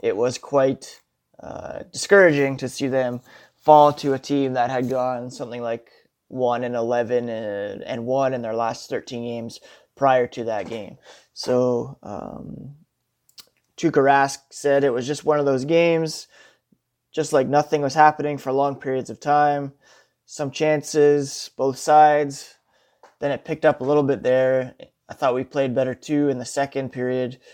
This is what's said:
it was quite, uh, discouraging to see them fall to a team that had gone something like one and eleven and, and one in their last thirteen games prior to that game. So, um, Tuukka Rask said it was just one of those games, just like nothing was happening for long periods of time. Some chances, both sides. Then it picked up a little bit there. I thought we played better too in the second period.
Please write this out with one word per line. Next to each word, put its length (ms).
it 120
was 220
quite, 640
uh, 480
discouraging 680
to 100
see 200
them 340
fall 400
to 180
a 60
team 340
that 160
had 220
gone 400
something 320
like 280
one 340
and 140
eleven 540
and, 540
and 200
one 300
in 80
their 120
last 360
thirteen 320
games 380
prior 300
to 180
that 240
game. 300
So, 680
um, 720
Tuukka 240
Rask 380
said 340
it 80
was 140
just 180
one 160
of 60
those 180
games, 640
just 200
like 160
nothing 320
was 140
happening 420
for 160
long 240
periods 320
of 120
time. 520
Some 240
chances, 1040
both 220
sides. 800
Then 120
it 140
picked 180
up 160
a 40
little 180
bit 200
there. 540
I 40
thought 220
we 80
played 320
better 180
too 360
in 100
the 60
second 460
period. 500